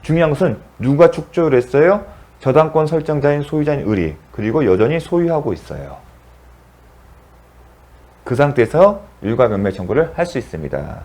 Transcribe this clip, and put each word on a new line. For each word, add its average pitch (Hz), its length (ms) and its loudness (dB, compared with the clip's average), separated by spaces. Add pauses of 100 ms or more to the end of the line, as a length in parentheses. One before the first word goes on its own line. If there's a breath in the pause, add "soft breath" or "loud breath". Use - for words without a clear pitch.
중요한 160 280 0
것은 143 300 -2 (200)
누가 143 320 4
축조를 156 460 0
했어요? 156 480 2 (340 loud breath)
저당권 156 480 2
설정자인 147 560 -2
소유자인 147 460 -2
을이 85 260 -2 (160)
그리고 113 340 -2
여전히 110 340 2
소유하고 165 540 -2
있어요. 71 440 -14 (2250)
그 127 120 -4
상태에서 147 680 2 (200)
일괄 110 280 0
경매 98 220 -2
청구를 104 440 -2
할 175 100 -4
수 175 120 -8
있습니다. 73 680 -10